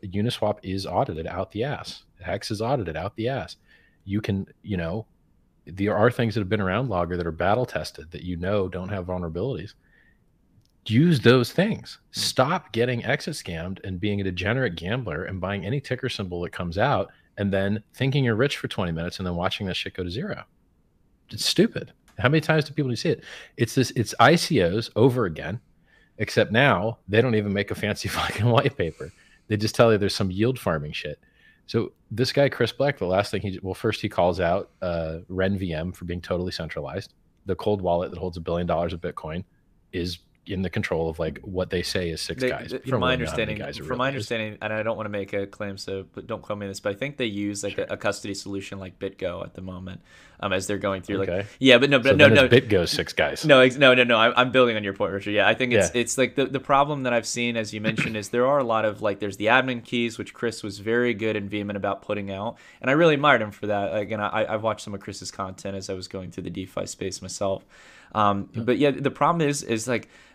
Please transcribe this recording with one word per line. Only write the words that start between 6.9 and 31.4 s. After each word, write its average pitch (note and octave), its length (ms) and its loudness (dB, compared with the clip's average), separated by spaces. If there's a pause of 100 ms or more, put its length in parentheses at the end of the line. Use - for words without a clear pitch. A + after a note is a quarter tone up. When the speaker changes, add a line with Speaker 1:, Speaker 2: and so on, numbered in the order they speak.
Speaker 1:
longer F2 260 0
that F2 100 -2
are E2+ 60 -4
battle G2 340 2
tested - 460 -8
that D2+ 100 -12
you F2+ 140 -6
know F#2 320 0
don't F#2 200 -8
have F#2+ 180 -4
vulnerabilities. F2+ 680 -6 (1120)
Use C#3 340 6
those A#2+ 320 6
things. - 460 -2 (140)
Speaker 2:
Mm. - 60 -10
Speaker 1:
Stop - 540 0
getting A#2+ 320 0
exit A#2 300 -4
scammed F2 500 -8
and F#2+ 160 -6
being G2+ 200 -2
a G2 40 -4
degenerate F#2+ 520 -2
gambler F#2 480 -6
and F#2+ 160 -8
buying F#2+ 240 -4
any B2 160 -2
ticker - 280 -6
symbol F2 340 -6
that E2 100 -6
comes F2 240 -6
out A2+ 340 2 (280)
and G2+ 140 0
then G2 300 0 (120)
thinking C3+ 300 0
you're A#2 120 2
rich C3+ 220 0
for - 100 -8
twenty F2+ 240 -2
minutes E2 260 -4
and F#2+ 80 -4
then F2 80 -2
watching F2+ 320 -2
that F#2+ 100 -4
shit - 180 -8
go F#2 100 -6
to F2 60 -6
zero. E3 340 -8 (840)
It's - 140 -6
stupid. - 480 0 (260)
How B2 100 2
many D#3 140 4
times D#3 220 0
do C#3 100 -12
people C3 220 -2
see - 120 -4
it? - 160 -2 (320)
It's - 180 0
this, C3 180 2
it's - 280 -2
I C#3 160 10
C C#3+ 260 2
Os F#2+ 320 0
over A#2+ 300 4
again, F2 340 -6 (600)
except G#2 340 2
now A2+ 460 4 (100)
they G#2+ 140 6
don't B2 120 2
even G#2 180 2
make G2+ 180 0
a G#2+ 40 -4
fancy - 340 -4
<laughs> - 20 -4
fucking - 360 -2
white A#2+ 300 4
paper. D#2 340 -6 (380)
They G#2+ 80 2
just G#2 180 0
tell A#2 160 8
you G#2+ 80 6
there's G2 160 0
some G2 160 -2
yield A2 280 0
farming D#2 340 -2
shit. D2 260 -10 (480)